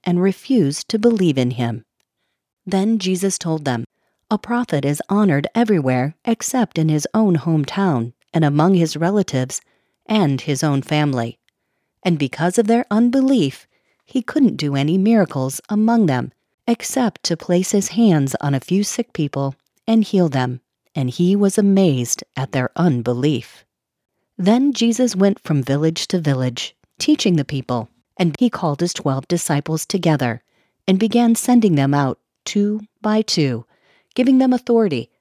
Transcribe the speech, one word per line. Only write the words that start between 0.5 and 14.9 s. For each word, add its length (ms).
to 100
believe 400
in 140
him. 320
Then 320
Jesus 400
told 260
them, 200
"A 40
prophet 480
is 240
honored 460
everywhere 720
except 520
in 120
his 260
own 220
hometown 800
and 100
among 300
his 220
relatives 640
and 340
his 240
own 180
family." 560
And 160
because 400
of 80
their 240
unbelief, 800
he 180
couldn't 340
do 180
any 240